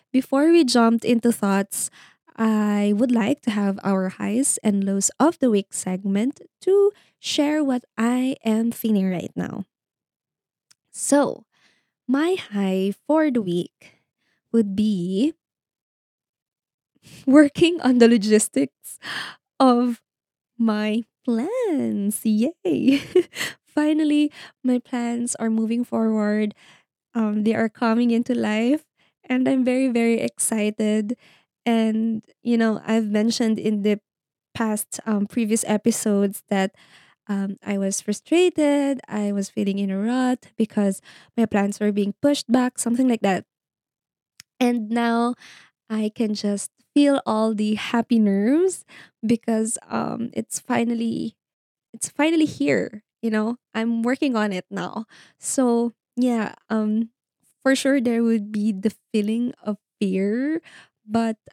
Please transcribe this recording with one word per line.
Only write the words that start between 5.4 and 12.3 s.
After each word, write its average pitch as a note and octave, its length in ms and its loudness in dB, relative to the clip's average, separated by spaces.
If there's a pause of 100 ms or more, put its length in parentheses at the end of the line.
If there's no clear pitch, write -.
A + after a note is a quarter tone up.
week G3+ 220 0
segment G3 720 -4 (200)
to G4+ 300 4 (260)
share D4+ 460 0
what B3+ 200 -2 (120)
I B3+ 480 0
am A3+ 260 0
feeling G#3 400 0
right - 240 -6
now. - 300 -6 (1300)
So, - 560 0 (600)
my D#4 320 0